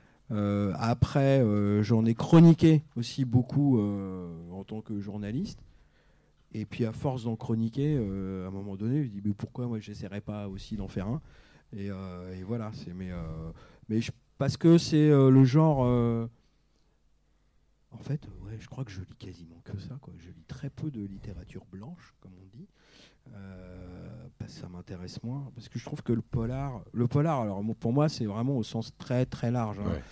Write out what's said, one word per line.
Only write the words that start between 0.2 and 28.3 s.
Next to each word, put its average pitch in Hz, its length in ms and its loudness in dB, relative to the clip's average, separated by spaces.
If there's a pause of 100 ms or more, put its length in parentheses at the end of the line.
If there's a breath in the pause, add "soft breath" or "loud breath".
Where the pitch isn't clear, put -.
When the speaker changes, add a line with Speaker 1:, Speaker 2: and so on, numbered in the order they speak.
Speaker 1:
Euh, 101 460 0
après, 135 640 2
euh, 104 420 4
j'en 113 220 4
ai 113 100 2
chroniqué 160 680 8 (120)
aussi 120 280 -4
beaucoup, 127 540 2
euh, 98 500 -2 (240)
en 95 120 -12
tant 110 180 -12
que 107 180 -8
journaliste. 104 600 -8 (920)
Et 107 120 -6
puis, - 200 -2
à 110 60 -2
force 127 340 -4
d'en 117 100 -2
chroniquer, 113 640 -2
euh, 95 460 -4
à - 20 -8
un 95 40 -8
moment 98 260 -8
donné, 120 260 -2
je 127 60 -4
dis, « 101 160 -10
Mais 104 80 0
pourquoi 120 340 -8
moi, 113 120 -6
j'essaierais 101 420 -10
pas 104 260 -8
aussi 98 280 -10
d'en 98 120 -8
faire 92 200 -6
un ? » 143 140 -2 (540 soft breath)
Et, 101 160 -8
euh, 92 440 -10
et 92 80 -10
voilà, 110 300 -6
c'est, - 220 -14
mais, 92 160 -8
euh, 80 400 -8 (380 soft breath)
mais 110 120 2
je, - 100 -8 (280)
parce 139 180 0
que 170 220 8
c'est, 151 300 4
euh, 135 200 8
le 135 140 10
genre, 143 400 6
euh, 117 440 2 (1600)
en 117 80 -18
fait, - 280 -8
euh, 95 180 -16
ouais, 110 140 -12
je - 80 -18
crois 127 160 -10
que 110 80 -12
je 92 100 -10
lis - 180 -16
quasiment 85 440 -18
que - 160 -10
ça, 98 220 -12
quoi. 90 160 -20
Je 85 120 -20
lis - 180 -20
très 135 220 -12
peu 160 200 -8
de 120 160 -8
littérature 98 640 -14
blanche, 113 480 -16
comme 95 120 -20 (100)
on 95 60 -20 (100)
dit, 185 100 -18 (640 soft breath)
euh, 92 920 -16 (120)
parce - 160 -12
que - 60 -18
ça - 80 -10
m'intéresse 87 540 -12
moins. 131 320 -8
Parce - 140 -16
que - 100 -10
je - 60 -10
trouve - 160 -10
que - 120 0
le 117 80 2
polar, 123 720 -4
le 117 160 2
polar, 143 340 2
alors, 101 220 -2
mo-, 110 120 -2
pour 117 180 0
moi, 147 160 4
c'est 123 160 -4
vraiment 117 320 0